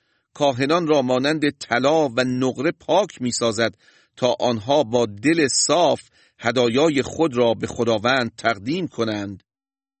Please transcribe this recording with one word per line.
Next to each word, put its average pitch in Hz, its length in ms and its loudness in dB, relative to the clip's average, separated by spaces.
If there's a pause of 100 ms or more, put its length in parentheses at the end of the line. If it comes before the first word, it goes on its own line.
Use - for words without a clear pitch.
(340)
کاهنان 143 520 0
را 147 160 4
مانند 139 480 0
طلا 143 580 0
و 123 160 -2
نقره 127 460 -2
پاک 175 520 -2
می‌سازد 113 520 -2 (420)
تا 123 240 0
آنها 123 420 0
با 117 240 0
دل 131 420 0
صاف 143 540 0 (360)
هدایای 123 640 2
خود 147 340 -2
را 117 180 2
به 104 120 -4
خداوند 117 720 0
تقدیم 117 520 -4
کنند. 104 540 -6 (580)